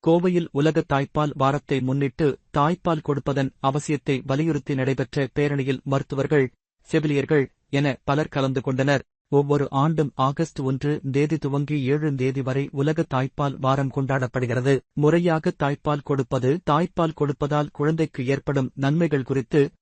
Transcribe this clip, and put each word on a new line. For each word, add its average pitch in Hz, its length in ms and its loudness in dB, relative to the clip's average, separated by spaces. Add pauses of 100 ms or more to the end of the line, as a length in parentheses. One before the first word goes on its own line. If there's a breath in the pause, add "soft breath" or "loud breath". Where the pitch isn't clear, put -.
கோவையில் 175 400 2 (100)
உலக 156 240 2 (100)
தாய்ப்பால் 143 400 -2 (100)
வாரத்தை 139 360 0 (100)
முன்னிட்டு 139 380 0 (320)
தாய்ப்பால் 160 500 0
கொடுப்பதன் 135 440 -2 (160)
அவசியத்தை 143 480 -2 (140)
வலியுறுத்தி 147 500 -2
நடைபெற்ற 131 560 -2
பேரணியில் 139 560 -2
மருத்துவர்கள், 139 540 0 (440)
செவிலியர்கள் 147 560 2 (320)
என 139 180 0 (120)
பலர் 147 260 -2
கலந்து 135 320 0
கொண்டனர். 135 380 0 (340)
ஒவ்வொரு 143 260 2 (180)
ஆண்டும் 156 300 0 (160)
ஆகஸ்ட் 151 400 -4
ஒன்று 135 240 -2 (240)
தேதி 147 280 2
துவங்கி 143 340 -2 (160)
ஏழு 151 160 0 (120)
தேதி 131 260 -2
வரை 139 160 -2 (180)
உலக 156 220 0 (100)
தாய்ப்பால் 135 500 -2
வாரம் 135 320 0
கொண்டாடப்படுகிறது. 127 800 0 (260)
முறையாக 165 500 2 (120)
தாய்ப்பால் 147 460 -2
கொடுப்பது, 135 420 0 (180)
தாய்ப்பால் 160 500 0
கொடுப்பதால் 147 600 -2
குழந்தைக்கு 156 420 0 (140)
ஏற்படும் 139 360 -2 (120)
நன்மைகள் 151 460 0
குறித்து 139 320 2 (200)